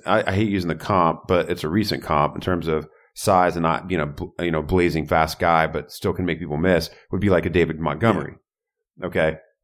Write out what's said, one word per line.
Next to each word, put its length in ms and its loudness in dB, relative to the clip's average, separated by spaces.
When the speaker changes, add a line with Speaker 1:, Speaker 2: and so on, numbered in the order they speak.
Speaker 1:
I, 200 2
I 60 -2
hate 160 2
using 200 -2
the 60 -2
comp, 540 0
but 220 2
it's 140 -4
a 40 -2
recent 340 0
comp 320 0
in 60 -8
terms 260 -2
of 220 -2
size 400 2
and 80 -2
not, 300 -2
you 40 0
know, 100 -2
bl-, 340 -10
you 100 0
know, 100 0
blazing 460 2
fast 320 2
guy, 300 2
but 240 -8
still 200 -4
can 140 -2
make 140 -4
people 160 -6
miss, 340 2
would 80 -2
be 100 2
like 160 2
a 40 0
David 280 2
Montgomery. 560 -2
Speaker 2:
Yeah. 80 -8
Speaker 1:
Okay. 300 0